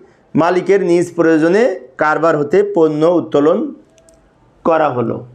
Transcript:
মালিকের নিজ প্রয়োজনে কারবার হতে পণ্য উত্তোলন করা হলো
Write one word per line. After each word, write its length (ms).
মালিকের 540
নিজ 180
প্রয়োজনে 460
কারবার 360
হতে 200
পণ্য 260
উত্তোলন 400
করা 300
হলো 220